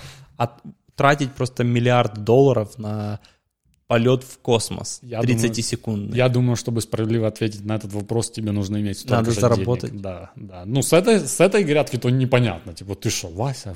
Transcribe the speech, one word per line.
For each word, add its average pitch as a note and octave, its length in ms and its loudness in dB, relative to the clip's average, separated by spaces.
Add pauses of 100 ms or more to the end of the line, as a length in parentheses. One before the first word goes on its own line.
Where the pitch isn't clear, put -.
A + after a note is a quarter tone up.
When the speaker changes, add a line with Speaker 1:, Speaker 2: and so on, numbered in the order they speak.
(380)
Speaker 1:
а - 200 -4 (380)
тратить C#3+ 360 2
просто B2 320 -4
миллиард A#2+ 600 2
долларов A#2 540 4
на G#2 420 -8 (680)
полёт B2+ 360 4
в - 160 -20
космос - 640 -2
Speaker 2:
Я A#2 200 -8
Speaker 1:
тридцати A#2+ 260 2
Speaker 2:
думаю, A2+ 160 -2
Speaker 1:
секундный? G#2+ 540 -4
Speaker 2:
я B2 120 4
думаю, A#2+ 260 2
чтобы A#2 260 -2
справедливо A2+ 460 -2
ответить G#2 380 -4
на G#2+ 100 -4
этот G#2 180 -8
вопрос, G#2 380 -4
тебе A2 200 -4
нужно G2+ 260 -2
иметь G2+ 220 -4
столько B2 160 0
Speaker 1:
Надо A#2 160 2
Speaker 2:
же G#2 100 0
Speaker 1:
заработать. A#2+ 500 2
Speaker 2:
денег. G#2 120 -14
Да, F2+ 320 -12
да. F#2 300 -16
Ну, B2+ 160 0
с - 120 2
этой, G3 260 6
с C#3+ 200 -6
этой G3 240 6
грядки D3 340 0
то B2 120 0
непонятно. B2 640 2
Типа, F#2+ 220 -10
ты - 140 -4
шо, - 200 -6
Вася, G2+ 460 -6